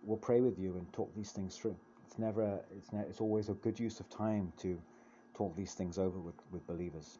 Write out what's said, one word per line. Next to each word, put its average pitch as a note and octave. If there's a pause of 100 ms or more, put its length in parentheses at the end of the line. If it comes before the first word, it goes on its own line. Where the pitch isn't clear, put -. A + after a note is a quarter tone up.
We'll G#2+
pray B2
with A2+
you F#2
and F2
talk -
these G#2
things F#2+
through. G#2 (300)
It's -
never, G#2+ (160)
it's -
ne-, G#2
it's F#2+
always G#2+
a G2+
good A2
use A2+
of -
time G#2+
to F2+ (540)
talk F#2
these F#2+
things F2+
over F#2
with, E2+ (160)
with E2+
believers. E2+